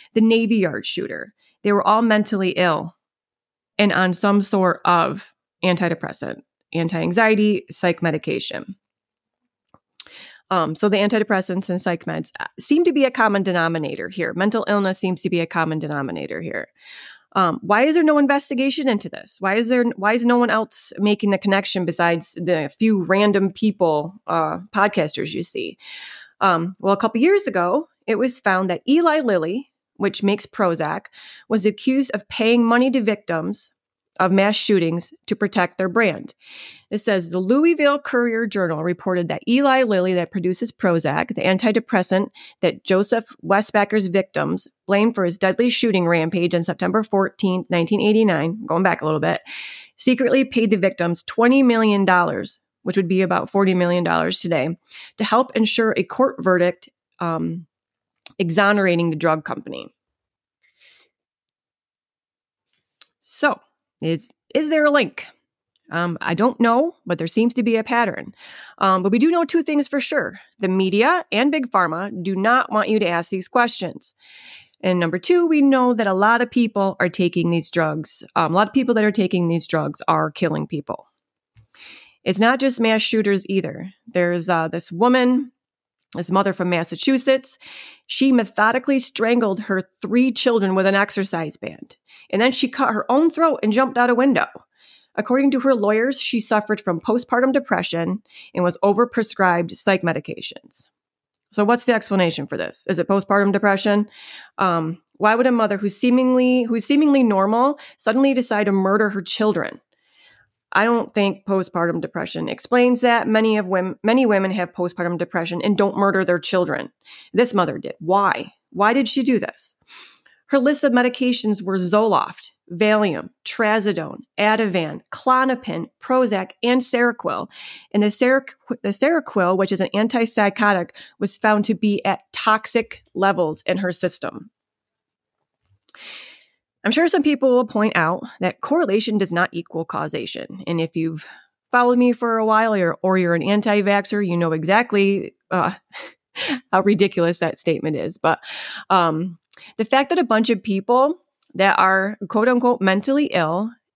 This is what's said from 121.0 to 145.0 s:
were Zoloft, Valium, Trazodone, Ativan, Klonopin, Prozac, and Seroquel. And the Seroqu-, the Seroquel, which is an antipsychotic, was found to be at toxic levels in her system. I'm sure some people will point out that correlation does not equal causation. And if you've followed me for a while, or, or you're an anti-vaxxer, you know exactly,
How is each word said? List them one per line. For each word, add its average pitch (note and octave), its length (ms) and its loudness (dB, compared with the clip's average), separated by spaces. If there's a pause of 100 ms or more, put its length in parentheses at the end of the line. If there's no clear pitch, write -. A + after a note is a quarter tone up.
were F#3+ 160 -4
Zoloft, F#3+ 760 0 (180)
Valium, G3+ 600 0 (160)
Trazodone, G#3 760 -2 (180)
Ativan, F#3+ 640 0 (100)
Klonopin, B3+ 800 -2 (140)
Prozac, G#3+ 500 0 (100)
and B3 200 2
Seroquel. A#3+ 640 -2 (460)
And G#3 100 2
the G#3 40 2
Seroqu-, C4 760 -2
the G3 80 -4
Seroquel, G3+ 680 0
which F#3+ 140 0
is G3 80 -2
an F#3+ 160 0
antipsychotic, G#3 920 0 (300)
was - 180 -4
found G#3+ 280 2
to A3+ 80 0
be G3+ 300 0
at - 200 -2 (100)
toxic - 800 -2
levels F3 520 0
in F3+ 120 -2
her F#3 160 -4
system. - 580 -8 (2250)
I'm G#3+ 80 0
sure D#4+ 160 2
some D#4+ 160 2
people C#4 280 2
will B3 140 4
point G#3+ 300 0
out E3+ 280 0 (180)
that - 180 -4
correlation A3 580 0
does F#3+ 140 -2
not E3+ 220 0
equal E3 320 -8
causation. - 800 -10
And E3 140 -2
if E3 160 -4
you've D#3+ 320 -6 (420)
followed B3 260 4
me B3 140 4
for A#3 280 -2
a A3 60 0
while, A3 280 2
or, F3+ 280 0
or F#3+ 160 2
you're F3 180 2
an E3+ 80 -2
anti-vaxxer, G3+ 840 0
you F3 80 -2
know E3+ 160 0
exactly, G3 800 0 (160)